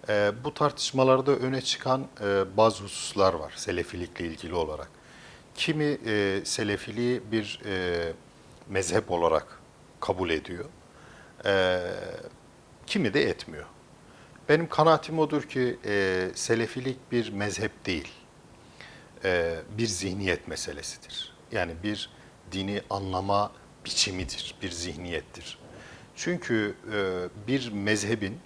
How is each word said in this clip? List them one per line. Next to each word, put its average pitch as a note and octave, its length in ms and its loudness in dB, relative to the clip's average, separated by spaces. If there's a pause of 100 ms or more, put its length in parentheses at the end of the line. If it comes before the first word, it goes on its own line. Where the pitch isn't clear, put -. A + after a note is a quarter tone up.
E, G#2 220 4 (120)
bu D3 100 -4
tartışmalarda C3 760 4
öne B2+ 300 0
çıkan, C3+ 460 0 (140)
e, G2 360 2
bazı A2 260 6
hususlar F#2+ 500 2
var D2+ 220 -6
selefilikle F2 720 -4
ilgili E2 280 -8
olarak. D2+ 360 -2 (680)
Kimi, D3+ 500 0
e, G2+ 380 2
selefiliği A2+ 800 -2 (100)
bir, G#2+ 340 -2
e, F2 480 0 (560)
mezhep F#2+ 420 0
olarak E2 480 2 (400)
kabul F#2 300 0
ediyor. E2+ 360 -2 (800)
E, F#2 340 4 (1080)
kimi - 260 2
de C#3 160 4
etmiyor. D2+ 360 -6 (840)
Benim D#3+ 200 4
kanaatim D#3 500 4
odur D3 240 2
ki, B2 420 0
e, F#2+ 500 2
selefilik B2 760 -2
bir A2+ 200 2
mezhep G2 540 -4
değil, E2 260 -2 (1120)
e, E2+ 320 2 (220)
bir A2+ 100 2
zihniyet F#2 600 -2
meselesidir. - 840 -10 (180)
Yani F2 220 -2 (100)
bir G#2 260 -4 (420)
dini G2 380 -4
anlama G2 640 0 (340)
biçimidir, - 760 -2
bir F2+ 100 -6
zihniyettir. E2+ 840 -8 (580)
Çünkü, A2+ 600 0 (180)
e, F#2 340 -2 (200)
bir B2 240 0
mezhebin G#2 760 0